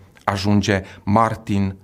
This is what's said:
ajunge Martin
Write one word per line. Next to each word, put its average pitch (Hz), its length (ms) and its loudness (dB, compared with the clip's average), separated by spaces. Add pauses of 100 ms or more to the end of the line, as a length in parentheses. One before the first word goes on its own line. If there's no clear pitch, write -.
(240)
ajunge 101 580 0 (220)
Martin 104 800 0